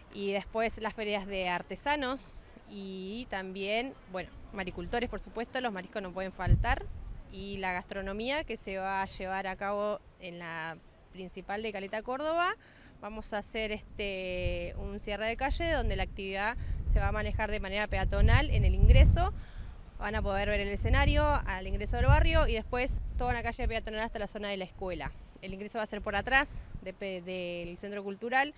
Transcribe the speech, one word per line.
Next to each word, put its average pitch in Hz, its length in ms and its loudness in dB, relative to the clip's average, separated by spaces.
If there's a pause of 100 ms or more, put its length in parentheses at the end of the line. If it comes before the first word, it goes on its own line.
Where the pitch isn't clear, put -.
(140)
Y 202 180 -2
después 214 460 -2
las 214 160 -6
ferias 208 320 -4
de 190 220 -2
artesanos 254 880 -2 (320)
y 196 580 -8
también, 196 640 -2 (180)
bueno, 180 200 -6 (240)
maricultores, 190 560 -4
por 208 100 -6
supuesto, 233 400 -6
los 247 120 -2
mariscos 190 300 -8
no 180 100 -8
pueden 190 200 -6
faltar. - 540 2 (440)
Y 196 280 -8
la 185 160 -2
gastronomía 202 680 -4
que 226 120 -8
se 190 220 -8
va 190 240 -2
a 196 40 -4
llevar 190 400 -6
a 185 100 -6
cabo 202 440 -2 (200)
en 175 180 -12
la 165 400 -8 (340)
principal 190 500 -8
de 220 100 -4
Caleta 196 300 -6
Córdoba. 311 520 0 (460)
Vamos 214 320 -12
a 214 60 -2
hacer, 214 340 -4
este, 180 1080 -4
un 202 200 -6
cierre 208 280 -4
de 233 100 -2
calle 294 340 0
donde 240 260 2
la 190 60 2
actividad 196 540 -4 (360)
se - 60 8
va 202 100 4
a 208 40 0
manejar 208 380 0
de 214 100 -2
manera 196 260 -2
peatonal 196 640 6
en - 140 6
el - 100 6
ingreso. 339 580 10 (680)
Van 208 160 -4
a 214 80 0
poder 202 260 0
ver 208 120 2
el 202 80 -2
escenario 285 580 4
al 190 400 0
ingreso 202 300 -2
del 247 100 4
barrio 302 420 8
y 233 60 2
después 247 460 0 (160)
toda 247 140 0
una 233 120 -2
calle 233 240 -4
peatonal 220 340 -4
hasta 226 180 -4
la 202 80 -4
zona 208 220 -6
de 202 80 -4
la 185 80 -4
escuela. 170 460 -8 (320)
El 190 120 -8
ingreso 208 240 -8
va 214 60 -2
a - 20 -4
ser 208 160 -6
por 208 140 -2
atrás 254 320 4 (340)
de 185 100 -8
pe-, 185 300 -8
del 175 560 -6
centro 202 240 -8
cultural 240 560 -2